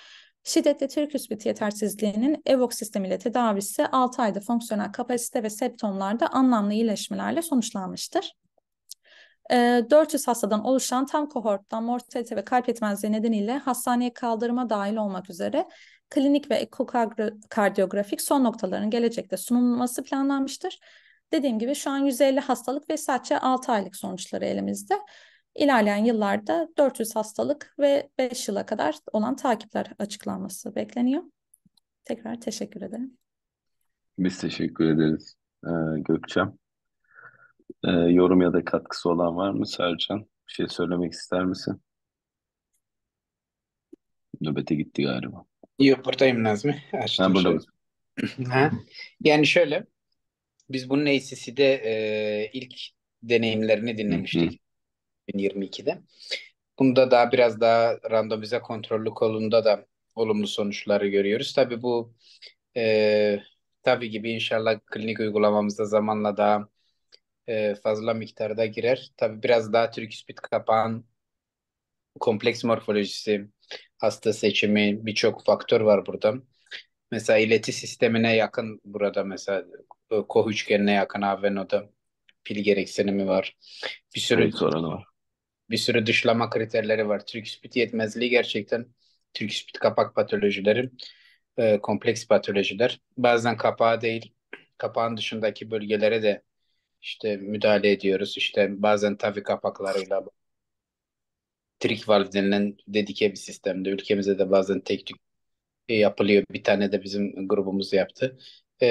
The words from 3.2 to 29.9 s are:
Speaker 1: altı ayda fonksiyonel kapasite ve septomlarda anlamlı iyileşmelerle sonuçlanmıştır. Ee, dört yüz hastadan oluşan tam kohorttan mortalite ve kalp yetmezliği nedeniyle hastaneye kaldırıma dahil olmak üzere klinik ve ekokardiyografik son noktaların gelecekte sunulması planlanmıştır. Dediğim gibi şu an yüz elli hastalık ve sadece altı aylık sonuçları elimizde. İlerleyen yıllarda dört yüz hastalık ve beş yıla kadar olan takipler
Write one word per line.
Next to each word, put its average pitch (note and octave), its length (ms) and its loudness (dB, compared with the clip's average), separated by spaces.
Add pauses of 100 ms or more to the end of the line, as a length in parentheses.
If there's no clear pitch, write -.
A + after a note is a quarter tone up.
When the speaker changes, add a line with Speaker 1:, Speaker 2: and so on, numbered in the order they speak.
Speaker 1:
altı B3+ 360 0
ayda G3 180 -2
fonksiyonel G#3+ 520 -4
kapasite B3 500 -4
ve G#3+ 80 -4
septomlarda G#3+ 760 -2
anlamlı B3 460 2
iyileşmelerle G#3 680 -2
sonuçlanmıştır. A3 880 -4 (1200)
Ee, A#3+ 380 4
dört D#4 240 6
yüz C4+ 140 -2
hastadan G#3+ 360 0
oluşan B3+ 420 0
tam D4 220 -2
kohorttan A3 560 -4
mortalite A#3 520 -6
ve G#3+ 80 -6
kalp B3 240 0
yetmezliği G#3+ 440 -2
nedeniyle A3 460 0
hastaneye B3 540 0
kaldırıma A#3 580 -2
dahil G#3 260 -2
olmak G3 340 -4
üzere G3+ 380 -4 (420)
klinik C#4+ 400 2
ve A3+ 40 2
ekokardiyografik G#3+ 1700 -2
son C#4 220 2
noktaların G#3 460 -2
gelecekte A#3 460 -2
sunulması B3 680 0
planlanmıştır. C#4 720 -2 (540)
Dediğim C4 260 0
gibi A#3 160 -2
şu C#4+ 160 -6
an C#4 80 -2
yüz C#4 220 2
elli C4+ 200 4
hastalık B3+ 500 -4
ve D#4+ 60 -2
sadece C#4 420 -2
altı B3+ 340 0
aylık G3 240 -2
sonuçları F#3+ 480 -8
elimizde. G3+ 500 -2 (600)
İlerleyen G#3+ 500 2
yıllarda A3+ 640 0 (100)
dört C#4+ 220 2
yüz A3 160 -6
hastalık A#3 640 -4
ve C#4+ 400 2
beş B3+ 300 -2
yıla G3+ 180 -4
kadar D4+ 300 -2 (160)
olan A3+ 240 0
takipler - 640 -4